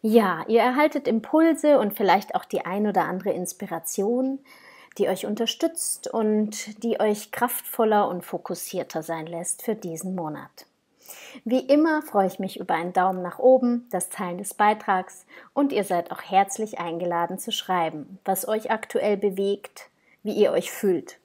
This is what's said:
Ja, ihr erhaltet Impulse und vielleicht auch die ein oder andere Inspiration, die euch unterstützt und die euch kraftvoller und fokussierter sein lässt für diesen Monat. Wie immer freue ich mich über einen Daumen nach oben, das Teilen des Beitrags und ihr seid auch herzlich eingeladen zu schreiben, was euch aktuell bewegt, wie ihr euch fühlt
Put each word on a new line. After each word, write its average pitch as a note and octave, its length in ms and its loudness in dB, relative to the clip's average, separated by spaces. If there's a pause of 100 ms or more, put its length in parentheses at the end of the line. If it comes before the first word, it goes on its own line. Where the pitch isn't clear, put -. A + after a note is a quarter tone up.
Ja, G#3 480 4
ihr A3+ 120 6
erhaltet C#4+ 460 2
Impulse D4 720 4
und G3+ 160 0
vielleicht G3 400 2
auch - 80 -2
die - 220 -4
ein G#3 220 -2
oder F#3+ 180 2
andere F3+ 260 -4
Inspiration, G#3 1080 -4 (580)
die G3+ 100 2
euch - 180 -2
unterstützt - 880 -4
und G#3+ 720 -2
die A#3 160 -2
euch G#3 320 0
kraftvoller G#3+ 760 0
und F3 160 -6
fokussierter - 760 -8
sein D#3+ 260 -8
lässt E3+ 340 -8
für G#3+ 140 -2
diesen F#3 380 -8
Monat. D#3 520 -8 (800)
Wie B3 140 2
immer D4+ 420 4
freue G3 260 2
ich F3+ 100 -4
mich - 220 -6
über F3 140 -2
einen E3+ 180 -2
Daumen F#3 300 2
nach F3 180 -8
oben, B3 520 4
das - 180 -4
Teilen F3+ 300 -6
des G3 140 -10
Beitrags G#3 720 0 (280)
und C#4+ 180 2
ihr G3+ 140 0
seid F3 260 -2
auch - 100 -10
herzlich G3 580 0
eingeladen F3 600 -2
zu - 120 -8
schreiben, E3+ 760 -2
was F3 200 -2
euch - 260 -2
aktuell G#3+ 440 0
bewegt, G3 720 -2 (340)
wie G#3 100 -4
ihr G#3 180 2
euch E3+ 180 -2
fühlt - 560 -2